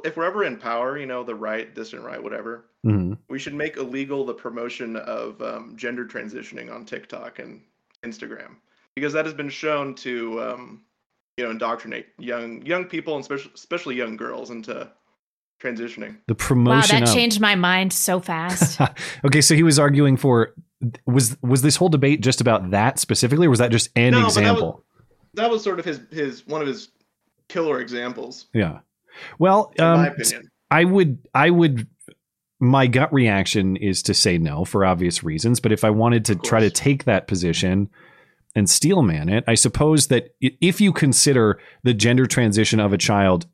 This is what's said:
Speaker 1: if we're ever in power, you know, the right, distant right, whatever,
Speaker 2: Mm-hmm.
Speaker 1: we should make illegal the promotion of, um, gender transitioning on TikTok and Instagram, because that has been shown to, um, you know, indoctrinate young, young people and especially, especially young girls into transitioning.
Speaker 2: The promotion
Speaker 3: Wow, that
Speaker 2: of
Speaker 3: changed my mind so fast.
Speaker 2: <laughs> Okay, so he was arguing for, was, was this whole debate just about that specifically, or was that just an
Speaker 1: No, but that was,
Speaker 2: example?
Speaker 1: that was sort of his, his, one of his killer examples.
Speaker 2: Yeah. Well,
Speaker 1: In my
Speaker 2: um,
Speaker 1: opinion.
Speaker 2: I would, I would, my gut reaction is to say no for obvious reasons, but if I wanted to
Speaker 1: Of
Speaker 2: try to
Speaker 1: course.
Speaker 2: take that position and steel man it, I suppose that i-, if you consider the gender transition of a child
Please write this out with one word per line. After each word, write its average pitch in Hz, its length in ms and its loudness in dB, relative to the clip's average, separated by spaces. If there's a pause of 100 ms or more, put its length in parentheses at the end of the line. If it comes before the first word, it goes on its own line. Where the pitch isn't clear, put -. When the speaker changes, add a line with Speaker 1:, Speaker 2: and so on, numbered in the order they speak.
Speaker 1:
if 151 100 -8
we're 165 100 -6
ever 190 200 -4
in 127 100 -6
power, 117 420 -6
you 143 80 -12
know, 127 180 -10
the 117 120 -12
right, 110 400 -8
distant 113 280 -16
right, 120 180 -14
whatever, 113 440 -14 (200)
Speaker 2:
Mm-hmm. 101 300 -2 (120)
Speaker 1:
we 131 120 -12
should 143 140 -14
make 151 220 -8
illegal 135 500 -8
the 120 80 -8
promotion 120 600 -12
of, 113 460 -12
um, 117 340 -12
gender 123 300 -10
transitioning 120 680 -16
on 117 120 -18
TikTok 120 540 -16
and 120 220 -20 (440)
Instagram, 113 500 -16 (400)
because 143 160 -6
that 156 140 -2
has 160 80 -10
been 143 160 -12
shown 143 460 -6
to, 117 460 -10
um, 120 400 -14 (540)
you 127 80 -8
know, 117 80 -6
indoctrinate 117 560 -8 (100)
young, 120 480 -12
young 175 200 -6
people 160 300 -8
and 139 60 -8
especially, 139 320 -12
especially 165 440 -10
young 113 180 -6
girls 120 340 -12
into 117 400 -14 (720)
transitioning. 117 540 -10 (120)
Speaker 2:
The 113 80 -2
promotion 123 600 4
Speaker 3:
Wow, 120 60 4
that 120 80 4
Speaker 2:
of - 40 4
Speaker 3:
changed 233 280 2
my 208 140 4
mind 185 360 0
so 185 300 -2
fast. 175 580 -2 (240)
Speaker 2:
<laughs> - 220 -6
Okay, 143 160 4
so 156 140 4
he 160 80 6
was 156 140 4
arguing 143 380 4
for, 123 380 2 (520)
was, 123 360 0
was 127 200 2
this 131 140 4
whole 180 140 2
debate 143 320 2
just 123 180 2
about 107 320 2
that 107 260 2
specifically, 135 500 2
or - 20 6
was 120 100 4
that 120 120 2
just 113 260 0
an 120 140 4
Speaker 1:
No, 120 80 6
but - 20 4
that 117 60 2
was, 110 100 0
Speaker 2:
example? 104 480 0 (480)
Speaker 1:
that 226 180 -2
was 220 140 -2
sort 185 140 -4
of 160 60 -8
his, 147 140 -6 (120)
his, 143 360 -8
one 151 140 -6
of 143 80 -6
his 107 220 -10 (580)
killer 151 320 -2
examples. 120 720 -10
Speaker 2:
Yeah. 92 260 -2 (580)
Well, 190 400 2
Speaker 1:
In 160 60 2
my 170 240 4
Speaker 2:
um, - 60 -6
Speaker 1:
opinion. - 360 -6 (220)
Speaker 2:
I 165 140 4
would, 180 320 2 (180)
I 147 140 4
would, 160 380 2 (760)
my 131 260 6
gut 127 260 2
reaction 98 640 2
is 98 260 -2
to 104 100 0
say 90 240 2
no 80 280 -2
for 98 200 0
obvious 87 380 0
reasons, 85 380 0
but 120 100 2
if 107 140 2
I 110 60 4
wanted 113 340 2
to 107 80 0
Speaker 1:
Of 87 100 -4
Speaker 2:
try 113 160 2
to 110 100 4
Speaker 1:
course. - 100 -4
Speaker 2:
take 139 260 0
that 101 220 2
position 92 640 0 (640)
and 104 160 2
steel 185 320 2
man 82 280 0
it, 104 180 0
I 117 80 2
suppose 147 520 2
that 123 360 0
i-, 131 160 -2
if 190 220 2
you 196 100 4
consider 123 680 2 (260)
the 123 100 4
gender 120 320 2
transition 110 560 2
of 101 100 2
a 101 60 2
child 95 560 2